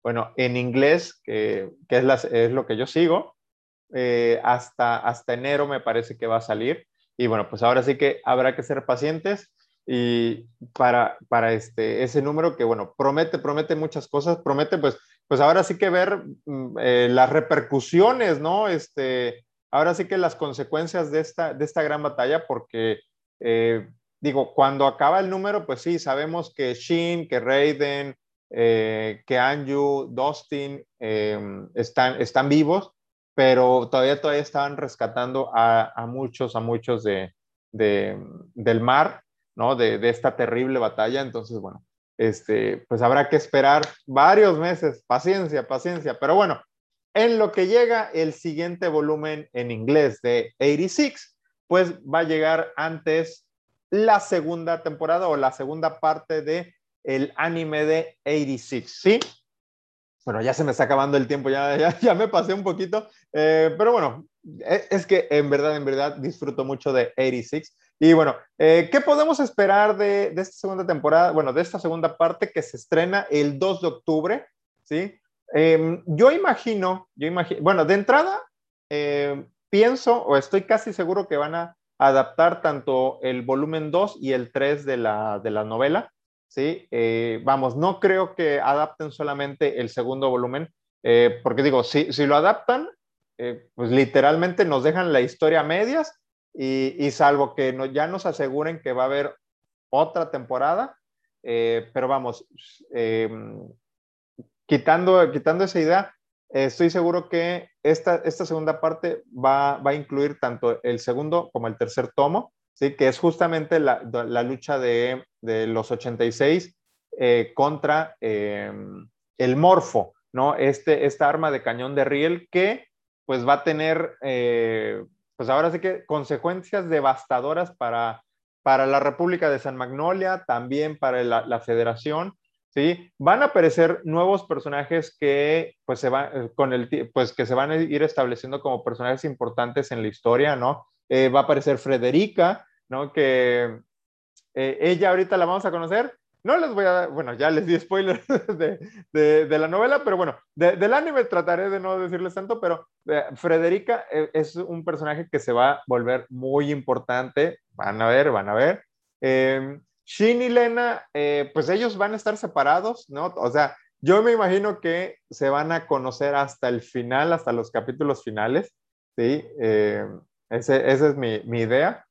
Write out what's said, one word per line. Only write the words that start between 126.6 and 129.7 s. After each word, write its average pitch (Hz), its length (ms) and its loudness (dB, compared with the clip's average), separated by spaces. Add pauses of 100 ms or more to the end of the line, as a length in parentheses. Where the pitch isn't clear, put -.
devastadoras 143 880 -2
para, 117 480 -4 (400)
para 135 220 4
la 139 140 2
República 170 500 0
de 139 100 0
San 131 160 -8